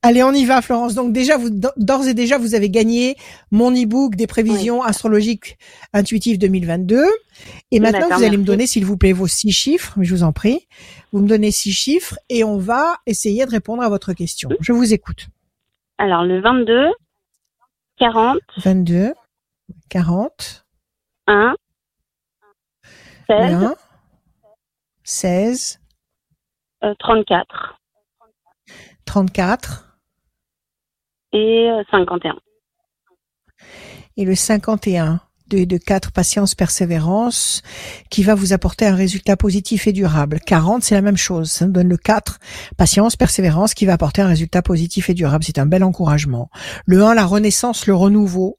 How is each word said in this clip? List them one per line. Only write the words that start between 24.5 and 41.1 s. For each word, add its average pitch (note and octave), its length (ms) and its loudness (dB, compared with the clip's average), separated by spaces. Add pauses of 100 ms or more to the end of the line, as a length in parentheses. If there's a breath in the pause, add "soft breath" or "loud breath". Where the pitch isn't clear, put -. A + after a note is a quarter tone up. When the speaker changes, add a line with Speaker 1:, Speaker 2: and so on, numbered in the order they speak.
Speaker 1:
seize, G3+ 760 -4 (1040)
Speaker 2:
euh, G#3 160 -2
trente-quatre. - 760 -2 (1300 loud breath)
Speaker 1:
trente-quatre. - 920 -4 (1400)
Speaker 2:
Et, A3+ 360 2
euh, A3 220 -2
cinquante F3 340 -2
et D#3+ 40 -4
un. - 100 -10 (1800 loud breath)
Speaker 1:
Et G3 80 -2
le F#3 100 2
cinquante G#3+ 520 -2
et F3+ 100 0
un, E3 240 0 (260)
deux G3+ 120 -2
et F#3 60 2
deux, F3+ 120 -2
quatre, F#3+ 340 -2
patience, - 440 0
persévérance, F3+ 1080 -2 (480 loud breath)
qui - 140 0
va G#3 120 4
vous G3 180 0
apporter F#3 340 -2
un G3 80 4
résultat F#3+ 420 0
positif G3+ 500 0
et G#3 60 2
durable. D#3 520 0
Quarante, F#3+ 380 2
c'est G#3+ 120 0
la G3 60 2
même G3+ 160 2